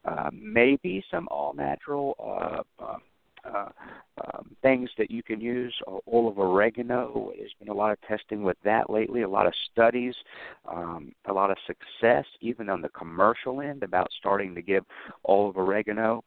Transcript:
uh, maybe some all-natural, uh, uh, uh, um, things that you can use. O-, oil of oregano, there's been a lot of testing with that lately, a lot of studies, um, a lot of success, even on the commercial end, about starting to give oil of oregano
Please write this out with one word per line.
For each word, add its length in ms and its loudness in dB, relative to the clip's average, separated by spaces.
uh, 280 -4
maybe 760 2
some 200 -4
all-natural, 920 -4
uh, 600 -8
uh, 160 -10
uh, 240 -6
um, 380 -14
things 340 4
that 140 0
you 120 -6
can 180 -6
use. 340 -4
O-, 140 -8
oil 180 6
of 100 -4
oregano, 960 2
there's 220 -14
been 100 -18
a 60 -6
lot 180 2
of 60 -2
testing 340 -4
with 220 0
that 240 4
lately, 340 0
a 60 -2
lot 180 2
of 60 2
studies, 440 2
um, 460 -10
a 60 -2
lot 180 4
of 160 -2
success, 580 2
even 300 -6
on 100 0
the 100 -8
commercial 720 0
end, 220 -6
about 260 0
starting 360 0
to 80 -8
give 220 2
oil 220 6
of 80 -6
oregano 680 0